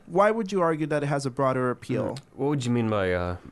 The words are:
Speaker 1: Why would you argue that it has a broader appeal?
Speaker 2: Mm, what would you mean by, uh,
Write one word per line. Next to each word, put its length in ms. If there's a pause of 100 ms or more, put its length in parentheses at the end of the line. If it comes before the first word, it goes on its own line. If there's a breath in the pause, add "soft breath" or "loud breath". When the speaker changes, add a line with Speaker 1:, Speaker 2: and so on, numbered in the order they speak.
Speaker 1:
Why 240
would 220
you 80
argue 260
that 160
it 40
has 180
a 60
broader 400
appeal? 440
Speaker 2:
Mm, 40 (160)
what 160
would 140
you 60
mean 200
by, 220
uh, 240 (160)